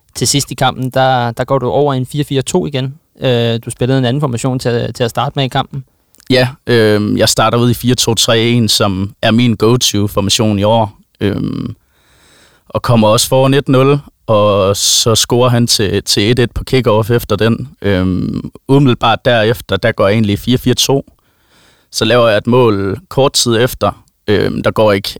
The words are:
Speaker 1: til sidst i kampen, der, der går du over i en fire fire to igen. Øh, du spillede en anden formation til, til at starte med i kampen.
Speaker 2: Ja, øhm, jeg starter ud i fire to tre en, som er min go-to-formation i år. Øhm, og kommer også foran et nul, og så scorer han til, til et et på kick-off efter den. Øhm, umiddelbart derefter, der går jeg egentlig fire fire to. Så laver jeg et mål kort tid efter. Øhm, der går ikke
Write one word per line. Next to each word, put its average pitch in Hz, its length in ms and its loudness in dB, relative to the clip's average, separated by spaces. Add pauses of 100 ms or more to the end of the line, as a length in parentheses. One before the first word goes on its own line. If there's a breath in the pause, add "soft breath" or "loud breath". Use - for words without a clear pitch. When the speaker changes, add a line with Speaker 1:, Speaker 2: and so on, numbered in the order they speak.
(160)
Speaker 1:
til 127 120 -4
sidst - 240 -2
i 139 40 -10
kampen, 131 340 -2
der, 127 420 0
der 127 120 -6
går 139 160 0
du 120 100 -2
over 139 240 0
i 131 40 -2
en 127 80 -4
fire 147 180 -6
fire 135 180 -2
to 175 260 -2
igen. 135 260 -6 (280)
Øh, 117 440 0
du 120 40 -8
spillede 127 300 -2
en 131 60 0
anden 131 160 -2
formation 127 380 -4
til, 120 340 -4
til - 100 -4
at 117 60 -2
starte 123 260 -4
med 139 80 -2
i 131 40 -2
kampen. 131 360 -6 (460)
Speaker 2:
Ja, 127 180 2 (200)
øhm, 104 500 2
jeg 135 120 2
starter 113 280 0
ud 120 120 2
i 120 40 2
fire 123 220 0
to 117 200 -2
tre 113 260 0
en, 120 280 2
som 101 520 -2
er 113 100 0
min 117 240 2
go-to-formation 104 1040 0
i 98 40 0
år. 107 320 0 (260)
Øhm, 101 540 -4 (920 soft breath)
og - 120 -4
kommer 113 260 4
også 110 200 2
foran 135 260 2
et 143 160 0
nul, 135 300 4 (280)
og 101 500 2
så - 380 0
scorer 123 340 2
han 120 180 2
til, 101 360 -2
til 107 280 0
et 127 80 2
et 120 120 0
på - 200 -6
kick-off 113 420 0
efter 117 220 -2
den. 113 340 -2 (120)
Øhm, 92 720 -2 (160)
umiddelbart 123 580 2
derefter, 113 520 0
der 113 140 0
går 104 160 0
jeg 98 60 2
egentlig 104 260 0
fire 123 180 0
fire 123 160 0
to. 135 320 -2 (840 soft breath)
Så - 140 -4
laver 117 220 4
jeg 107 100 2
et 107 100 -2
mål 107 520 2 (100)
kort 139 240 0
tid 117 240 0
efter. 113 460 -2 (240)
Øhm, 101 360 0
der - 80 -8
går 110 200 0
ikke - 280 -4